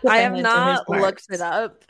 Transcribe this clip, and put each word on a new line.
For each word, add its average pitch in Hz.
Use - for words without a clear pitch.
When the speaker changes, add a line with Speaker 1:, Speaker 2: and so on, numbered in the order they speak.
Speaker 1:
I 226
have 233
Speaker 2:
flipping 185
it -
to -
Speaker 1:
not 240
Speaker 2:
his 196
Speaker 1:
looked 196
Speaker 2:
parts. -
Speaker 1:
it 180
up. 175